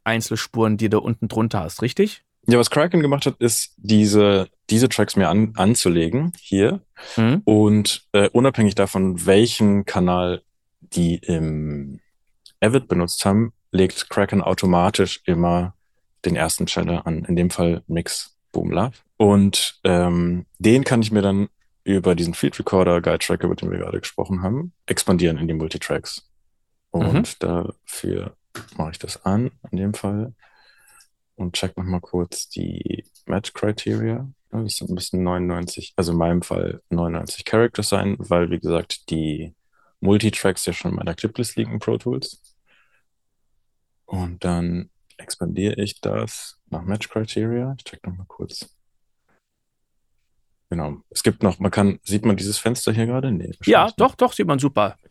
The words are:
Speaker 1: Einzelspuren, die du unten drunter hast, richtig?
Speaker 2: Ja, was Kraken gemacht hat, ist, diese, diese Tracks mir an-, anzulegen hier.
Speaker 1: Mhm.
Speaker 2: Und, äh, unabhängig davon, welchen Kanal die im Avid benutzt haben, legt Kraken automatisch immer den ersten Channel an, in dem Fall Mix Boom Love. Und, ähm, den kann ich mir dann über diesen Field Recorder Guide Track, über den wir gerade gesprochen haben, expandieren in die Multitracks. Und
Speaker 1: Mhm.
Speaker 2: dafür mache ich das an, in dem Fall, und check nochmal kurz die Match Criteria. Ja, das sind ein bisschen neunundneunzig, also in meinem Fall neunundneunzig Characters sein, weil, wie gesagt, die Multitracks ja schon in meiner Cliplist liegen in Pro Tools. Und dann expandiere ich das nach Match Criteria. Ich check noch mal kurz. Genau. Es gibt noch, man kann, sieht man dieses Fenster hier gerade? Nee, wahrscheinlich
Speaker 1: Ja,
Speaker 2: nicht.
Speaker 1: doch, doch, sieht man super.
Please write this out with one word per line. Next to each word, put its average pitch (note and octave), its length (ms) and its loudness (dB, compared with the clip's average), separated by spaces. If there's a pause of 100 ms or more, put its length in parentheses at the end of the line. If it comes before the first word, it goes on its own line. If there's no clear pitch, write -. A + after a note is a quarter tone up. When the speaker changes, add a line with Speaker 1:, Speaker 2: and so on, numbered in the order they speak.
Speaker 1:
Einzelspuren, A2+ 720 0
die A2 120 0
du G#2 120 4
unten A2+ 280 -4
drunter A2 320 -2
hast, - 220 -8
richtig? G3 420 -2 (220)
Speaker 2:
Ja, A#2+ 120 6
was A#2 120 4
Kraken E3+ 300 2
gemacht C#3 260 2
hat, C3 120 -2
ist, - 380 -2
diese, G#2 720 4 (220)
diese A#2 180 4
Tracks - 280 0
mir F#2+ 120 4
an-, G#2+ 280 2
anzulegen G2 840 2
hier. A2+ 400 0 (360)
Speaker 1:
Mhm. A#2+ 280 4
Speaker 2:
Und, G#2+ 680 4
äh, G2+ 180 4
unabhängig A#2+ 440 4
davon, F#2+ 520 0
welchen G2+ 580 4
Kanal F2+ 580 0 (380)
die E2+ 360 0
im D2+ 840 -4 (600)
Avid B2 280 2
benutzt F2 360 -2
haben, G#2+ 280 4 (180)
legt F#2 400 0
Kraken G2+ 320 0
automatisch F#2 840 2
immer F2 500 0 (500)
den F3 100 2
ersten E3 320 -2
Channel - 380 -2
an, D#2+ 200 -4
in F2 120 0
dem F2 140 2
Fall E2+ 360 0
Mix - 520 -8 (140)
Boom - 180 -2
Love. G#2 240 -2 (220)
Und, G2+ 680 4
ähm, F2 640 2 (120)
den A2+ 240 4
kann B2 200 2
ich G#2+ 100 0
mir G#2 100 4
dann G2 260 2 (360)
über F#2 300 2
diesen E2+ 200 -2
Field - 240 -2
Recorder F2+ 420 2
Guide E2+ 180 0
Track, - 260 -2
über F2+ 100 0
den F2 160 -6
wir - 80 -6
gerade F2+ 220 -6
gesprochen - 420 -6
haben, C3 300 -4 (140)
expandieren F2 500 2
in E2 100 -4
die D#2+ 80 -2
Multitracks. - 720 -8 (640)
Und - 240 0
Speaker 1:
Mhm. F#3+ 100 2 (140)
Speaker 2:
dafür - 960 -6 (400)
mache D#2+ 160 -6
ich - 60 -14
das - 260 -14
an, G#2+ 280 0 (180)
in - 60 -6
dem G2 180 -2
Fall, G#2+ 400 -6 (1000)
und F2 180 -8
check - 220 -6
nochmal F2+ 240 -4
kurz - 500 -6
die - 540 -8 (200)
Match - 300 -6
Criteria. A2 720 -4 (240)
Ja, A2+ 100 -4
das A2 140 -6
sind - 140 -8
ein F2+ 40 -4
bisschen F#2 280 -4
neunundneunzig, F2 720 -4
also E2+ 160 -2
in E2+ 60 0
meinem E2+ 240 2
Fall - 480 -6
neunundneunzig E2+ 560 -4
Characters A2 420 0
sein, G2 300 0
weil, F2 320 0
wie F2 80 -2
gesagt, - 520 -4
die D#2+ 440 -4 (460)
Multitracks G2+ 640 2
ja F2 60 -4
schon - 180 -6
in - 80 -4
meiner E2+ 160 -6
Cliplist - 420 -6
liegen A2+ 160 -4
in A2+ 60 -6
Pro A2+ 180 -2
Tools. B2+ 460 -6 (1600)
Und F2 400 -8
dann F2 460 -4 (260)
expandiere - 600 -4
ich G#2 240 -6
das G#2+ 580 -6 (100)
nach E2+ 140 -8
Match G2 260 -6
Criteria. A#2 720 -4
Ich - 60 -20
check - 220 -18
noch F#2 100 -10
mal F#2 100 -14
kurz. - 500 -16 (1900)
Genau. D2+ 300 -6 (120)
Es - 120 -8
gibt - 200 0
noch, F#2+ 160 2
man F#2+ 120 0
kann, G2+ 320 0
sieht G#2 240 -2
man G#2 100 4
dieses G2 220 -4
Fenster A#2 340 -2
hier A2+ 140 0
gerade? C3 240 -2
Nee, F2+ 140 -4
wahrscheinlich - 220 -10
Speaker 1:
Ja, F#3 200 6
Speaker 2:
nicht. A3 140 -4
Speaker 1:
doch, B3+ 140 4
doch, A#3+ 180 2
sieht G#3 140 -2
man D3 120 2
super. A2+ 380 0 (140)